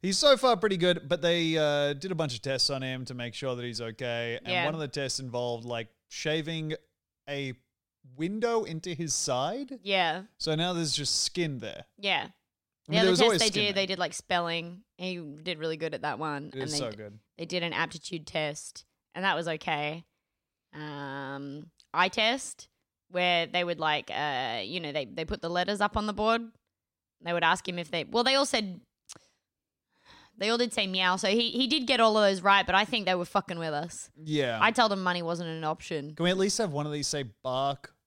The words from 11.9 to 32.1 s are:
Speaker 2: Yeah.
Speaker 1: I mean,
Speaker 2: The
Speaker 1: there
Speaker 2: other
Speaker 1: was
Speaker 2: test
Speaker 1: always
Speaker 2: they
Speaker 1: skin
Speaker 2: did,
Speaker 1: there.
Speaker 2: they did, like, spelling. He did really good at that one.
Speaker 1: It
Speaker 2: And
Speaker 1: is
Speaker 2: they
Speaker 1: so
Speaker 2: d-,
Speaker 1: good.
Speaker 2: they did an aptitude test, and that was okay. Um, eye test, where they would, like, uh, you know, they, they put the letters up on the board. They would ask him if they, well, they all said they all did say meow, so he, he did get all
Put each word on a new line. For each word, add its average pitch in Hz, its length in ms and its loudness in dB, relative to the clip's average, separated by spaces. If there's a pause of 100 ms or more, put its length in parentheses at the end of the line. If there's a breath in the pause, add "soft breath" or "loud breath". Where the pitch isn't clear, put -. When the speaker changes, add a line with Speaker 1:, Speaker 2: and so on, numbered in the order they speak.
Speaker 2:
Yeah. 196 200 0
Speaker 1:
I - 80 0
mean, 190 40 -14 (560)
Speaker 2:
The 156 60 -6
Speaker 1:
there - 80 4
Speaker 2:
other 190 120 8
Speaker 1:
was 180 60 4
Speaker 2:
test - 60 8
Speaker 1:
always 214 160 6
Speaker 2:
they 226 60 4
Speaker 1:
skin 208 160 0
Speaker 2:
did, 208 60 2
Speaker 1:
there. 196 140 0
Speaker 2:
they 196 40 0
did, 185 120 -4
like, 175 140 -2
spelling. 170 680 -2 (160)
He 185 180 -6
did 160 420 -8
really 160 200 -4
good 156 160 -4
at - 80 -6
that 139 160 -2
one. 147 300 -4
Speaker 1:
It 135 60 -16
Speaker 2:
And 135 100 -6
Speaker 1:
is 123 80 -6
Speaker 2:
they 123 80 -2
Speaker 1:
so 120 100 -4
Speaker 2:
d-, 104 80 -12
Speaker 1:
good. 107 200 -14 (200)
Speaker 2:
they 165 80 -8
did 170 160 -2
an 170 100 -2
aptitude 165 540 -6
test, - 580 -6 (300)
and 180 100 -6
that 196 100 4
was 165 140 -2
okay. 156 560 -4 (720)
Um, 143 960 -10 (220)
eye 180 180 4
test, 233 580 -2 (420)
where 175 360 2
they 175 180 0
would, 170 140 -2
like, 156 320 0
uh, 127 540 -2
you 156 160 -6
know, 151 120 -8
they, 143 120 -2
they 123 200 -8
put 180 160 -6
the 170 80 -6
letters 180 320 0
up 208 160 2
on 214 100 -2
the 214 60 -4
board. 220 300 2 (800)
They 170 100 -4
would 170 120 2
ask 170 220 4
him 175 120 -6
if 170 120 -8
they, 165 140 -2
well, 233 200 0
they 262 100 4
all 277 100 4
said 208 360 -2 (1600 soft breath)
they 214 140 0
all 233 80 2
did 240 140 2
say 208 160 0
meow, 185 280 2
so 196 120 0
he, 233 220 4
he 262 180 2
did 269 180 2
get 247 140 4
all 220 160 8